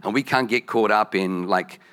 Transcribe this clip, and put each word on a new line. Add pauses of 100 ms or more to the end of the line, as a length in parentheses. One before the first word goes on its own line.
And
we
can't
get
caught
up
in,
like, (120)